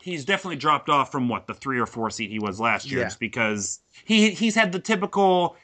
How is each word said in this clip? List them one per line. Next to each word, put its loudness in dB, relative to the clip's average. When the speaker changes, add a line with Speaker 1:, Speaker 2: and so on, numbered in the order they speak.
Speaker 1:
he's -8
definitely -2
dropped 0
off 2
from, 0
what, -4
the -6
three -4
or 0
four -4
seed -6
he -6
was -4
last 0
year, -2
Speaker 2:
Yeah. -2
Speaker 1:
just -10
because -2
he, 4
he's 0
had 2
the -2
typical 2